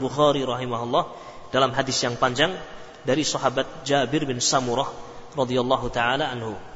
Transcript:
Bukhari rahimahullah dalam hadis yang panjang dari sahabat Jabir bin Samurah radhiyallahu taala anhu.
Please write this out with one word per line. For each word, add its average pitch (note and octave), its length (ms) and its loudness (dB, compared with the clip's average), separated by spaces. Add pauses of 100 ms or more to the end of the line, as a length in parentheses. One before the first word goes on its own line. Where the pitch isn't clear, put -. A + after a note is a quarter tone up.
Bukhari C#3 400 4
rahimahullah B2 640 0 (480)
dalam C3 240 6
hadis C3 240 0
yang A#2+ 160 -2
panjang C3 400 2 (480)
dari C#3 160 2
sahabat C3+ 640 -2
Jabir C#3 400 2
bin B2 160 -2
Samurah B2+ 480 2 (480)
radhiyallahu B2 560 2
taala B2+ 400 2
anhu. A2+ 240 -6 (180)